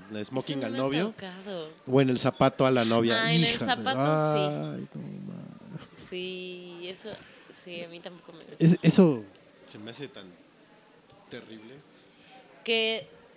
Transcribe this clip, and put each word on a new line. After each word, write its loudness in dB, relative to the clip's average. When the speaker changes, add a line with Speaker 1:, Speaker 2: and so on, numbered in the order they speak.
Speaker 1:
el -6
smoking -6
Speaker 2:
Eso -6
no -4
Speaker 1:
al -6
Speaker 2:
me -4
ha -2
Speaker 1:
novio 0
Speaker 2:
tocado. -10
Speaker 1:
o 6
en 4
el 2
zapato 2
a 6
la 4
novia. 4
Speaker 2:
Ah, 2
en 6
el 2
Speaker 1:
Hija -4
de 0
Speaker 2:
zapato, 2
sí. 2
Speaker 1:
Ay, -8
no -12
mames. -16
Speaker 2:
Sí, -10
eso, -12
sí, -10
a -12
mí -14
tampoco -16
me -18
gusta. -18
Speaker 1:
Es, 6
eso 6
se -18
me -14
hace -12
tan -18
terrible. -16
Speaker 2:
Que, 0